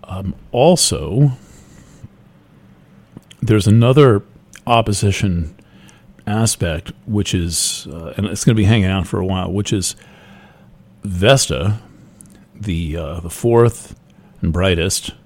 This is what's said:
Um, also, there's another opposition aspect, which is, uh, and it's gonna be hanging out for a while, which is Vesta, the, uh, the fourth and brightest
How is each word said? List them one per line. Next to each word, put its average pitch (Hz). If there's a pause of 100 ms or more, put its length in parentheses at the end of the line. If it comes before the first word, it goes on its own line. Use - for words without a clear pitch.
Um, 95 (180)
also, 127 (2000)
there's 107
another 117 (420)
opposition 101 (680)
aspect, 104 (140)
which 104
is, 85
uh, 82
and 98
it's 95
gonna 123
be 107
hanging 104
out 95
for 98
a 92
while, 92
which 101
is 92 (1080)
Vesta, 104 (760)
the, 85
uh, 80
the 85
fourth 117 (420)
and 85
brightest 90 (140)